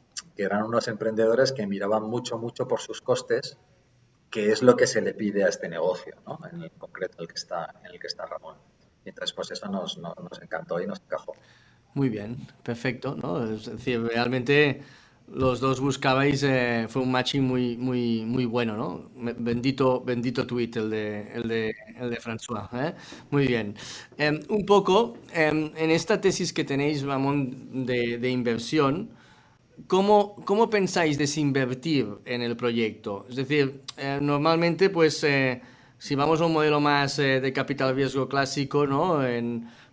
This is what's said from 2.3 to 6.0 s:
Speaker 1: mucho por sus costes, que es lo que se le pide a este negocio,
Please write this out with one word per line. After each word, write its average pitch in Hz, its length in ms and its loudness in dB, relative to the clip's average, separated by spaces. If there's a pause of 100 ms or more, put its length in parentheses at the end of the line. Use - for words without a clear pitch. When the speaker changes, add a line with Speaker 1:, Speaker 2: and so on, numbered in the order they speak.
Speaker 1:
mucho 117 280 -6
por 113 140 0
sus - 200 -10
costes, - 580 -2 (720)
que 107 200 0
es 107 120 2
lo 123 140 10
que 123 120 4
se 110 120 0
le 98 140 -2
pide 98 300 0
a 92 40 4
este - 200 -4
negocio, 85 480 -4 (100)